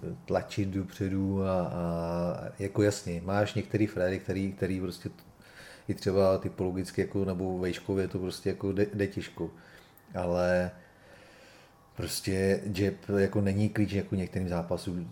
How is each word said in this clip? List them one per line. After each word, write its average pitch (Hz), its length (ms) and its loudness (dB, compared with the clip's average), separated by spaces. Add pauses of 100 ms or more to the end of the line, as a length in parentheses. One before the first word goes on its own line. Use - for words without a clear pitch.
(260)
tlačit 95 440 0
dopředu 98 760 -2
a, 92 180 2
a 85 880 -2 (100)
jako 98 240 0
jasně, 87 420 0
máš 101 280 2
některý 104 340 0
fréry, 92 320 0
který, 98 340 -2
který 95 280 -2
prostě 90 280 -6
t-, - 60 -18 (720)
i 98 60 0
třeba 95 440 4
typologicky 92 640 -2
jako, 98 240 0
nebo 92 340 -2
vejškově 92 480 0
to 90 120 -4
prostě 92 300 -4
jako 98 220 -2
jde, 101 220 4
jde 101 140 0
těžko. 85 420 -6 (640)
Ale 90 560 2 (1200)
prostě 95 640 2 (180)
jab 98 160 2 (240)
jako 98 240 4
není 101 280 4
klíč 104 220 2
jako 98 240 -2
některým 92 340 -2
zápasům, 87 640 -2